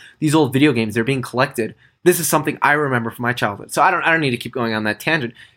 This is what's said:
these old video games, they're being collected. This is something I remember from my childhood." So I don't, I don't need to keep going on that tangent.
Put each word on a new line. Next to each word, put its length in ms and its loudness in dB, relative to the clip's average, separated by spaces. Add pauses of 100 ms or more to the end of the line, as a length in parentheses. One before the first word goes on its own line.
(180)
these 160 0
old 180 4
video 200 4
games, 220 -2
they're 100 0
being 180 -2
collected. 540 -4 (260)
This 160 4
is 80 -4
something 340 0
I 120 4
remember 400 0
from 100 -10
my 100 0
childhood." 400 -6
So 80 0
I 120 4
don't, 100 -2
I 80 2
don't 100 2
need 120 0
to 40 -2
keep 160 -10
going 220 -2
on 80 -2
that 160 -2
tangent. 340 -4 (240)